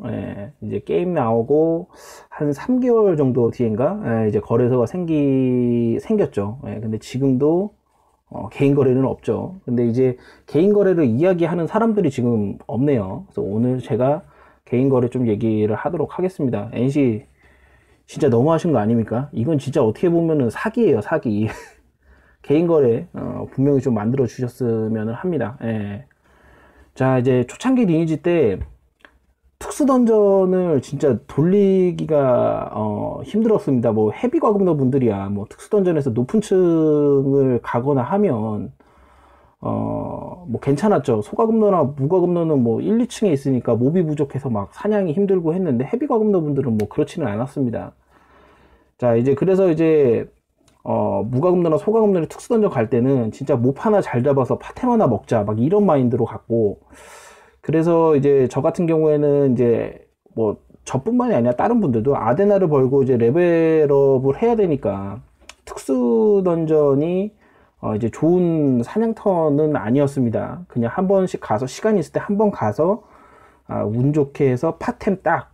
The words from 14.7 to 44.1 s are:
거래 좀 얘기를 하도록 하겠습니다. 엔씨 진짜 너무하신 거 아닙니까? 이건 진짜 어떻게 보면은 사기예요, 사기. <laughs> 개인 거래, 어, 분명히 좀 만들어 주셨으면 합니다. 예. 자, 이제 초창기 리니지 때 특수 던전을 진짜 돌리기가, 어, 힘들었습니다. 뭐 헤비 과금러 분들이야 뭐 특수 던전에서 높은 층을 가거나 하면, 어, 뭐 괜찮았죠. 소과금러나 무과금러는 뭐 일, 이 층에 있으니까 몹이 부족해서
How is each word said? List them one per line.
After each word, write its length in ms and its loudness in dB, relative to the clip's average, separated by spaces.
거래 220 2
좀 180 -2
얘기를 460 0
하도록 420 -6
하겠습니다. 560 -4
엔씨 540 0
진짜 220 -2
너무하신 440 2
거 60 2
아닙니까? 540 -2
이건 260 -2
진짜 240 -2
어떻게 280 0
보면은 400 0
사기예요, 500 0
사기. 460 -2
<laughs> 960 -18
개인 240 0
거래, 480 2
어, 360 -10
분명히 300 2
좀 140 0
만들어 320 0
주셨으면 840 -4
합니다. 520 -6
예. 420 -6
자, 240 0
이제 280 2
초창기 400 0
리니지 360 0
때 360 2
특수 280 -2
던전을 960 4
진짜 440 0
돌리기가, 1500 2
어, 500 -6
힘들었습니다. 680 0
뭐 200 2
헤비 260 -2
과금러 380 2
분들이야 540 0
뭐 180 -6
특수 220 -20
던전에서 400 0
높은 320 0
층을 1200 2
가거나 400 -2
하면, 680 -2
어, 800 -6
뭐 140 -6
괜찮았죠. 600 0
소과금러나 640 2
무과금러는 680 0
뭐 200 0
일, 180 0
이 60 0
층에 260 -2
있으니까 420 0
몹이 300 2
부족해서 460 -4